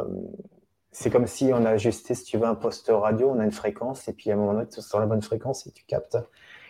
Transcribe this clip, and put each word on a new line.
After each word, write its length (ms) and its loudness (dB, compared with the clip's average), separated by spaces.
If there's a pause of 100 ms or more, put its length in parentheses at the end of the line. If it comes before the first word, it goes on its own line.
(920)
c'est 180 -2
comme 160 4
si 280 2
on 120 4
ajustait, 500 0
si 100 -8
tu 120 -4
veux, 80 2
un 100 0
poste 380 -2
radio, 360 4
on 100 2
a 60 2
une 80 0
fréquence, 560 -6
et 40 -6
puis 160 -4
à 40 2
un 40 2
moment 160 2
donné, 140 -2
tu 120 -14
es 20 -10
sur 180 -2
la 60 2
bonne 160 0
fréquence 460 -6
et 40 -18
tu 140 -20
captes. 320 -4 (520)